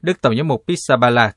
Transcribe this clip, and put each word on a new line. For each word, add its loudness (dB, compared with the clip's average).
Đức -4
Tổng 0
giám -2
mục -4
Pizzaballa 0